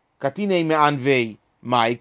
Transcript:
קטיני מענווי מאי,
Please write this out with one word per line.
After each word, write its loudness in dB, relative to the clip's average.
קטיני -2
מענווי 0
מאי, 0